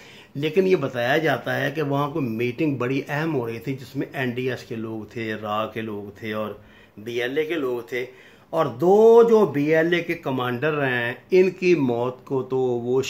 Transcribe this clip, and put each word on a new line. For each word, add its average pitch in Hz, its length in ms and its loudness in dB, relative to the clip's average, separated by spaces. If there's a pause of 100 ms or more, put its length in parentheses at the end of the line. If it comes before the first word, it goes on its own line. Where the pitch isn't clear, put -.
(360)
लेकिन 156 320 0
ये 185 100 4
बताया 131 400 0
जाता 135 360 0
है 135 180 -2
कि 151 120 -6
वहाँ 139 300 -2
कोई 160 100 -2
मीटिंग 123 560 -2
बड़ी 135 220 -2
अहम 151 300 -4
हो 127 140 -2
रही 113 140 -8
थी 135 160 -6
जिसमें 131 380 -8
एनडीएस 127 500 -4
के 123 140 -12
लोग 110 300 -8
थे, 113 260 -8
रा 107 320 -4
के 110 160 -8
लोग 104 300 -10 (100)
थे 107 120 -6
और 107 260 -6 (400)
बीएलए 120 460 -4
के 165 120 -4
लोग 123 340 -4
थे। 123 160 -4 (460)
और 160 240 0
दो 220 460 8
जो 220 260 6
बीएलए 160 520 2
के 170 140 -4
कमांडर 131 680 -2
हैं 123 500 -2
इनकी 185 440 4
मौत 123 500 -2
को 135 160 -2
तो 131 140 -2
वो 123 520 0